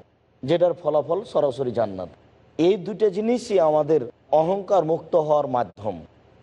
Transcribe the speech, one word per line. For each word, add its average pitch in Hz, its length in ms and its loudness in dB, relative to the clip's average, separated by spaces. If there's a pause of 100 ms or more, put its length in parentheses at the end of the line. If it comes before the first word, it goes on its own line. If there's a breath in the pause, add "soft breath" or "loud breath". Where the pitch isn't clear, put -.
(440)
যেটার 170 300 2
ফলাফল 151 500 -2
সরাসরি 139 480 -2
জান্নাত। 98 380 -4 (480)
এই 180 200 4
দুটো 208 320 -2
জিনিসই 220 500 -2
আমাদের 151 420 2 (300)
অহংকার 180 540 2
মুক্ত 160 300 -2
হওয়ার 151 320 2
মাধ্যম। 107 520 -4 (440)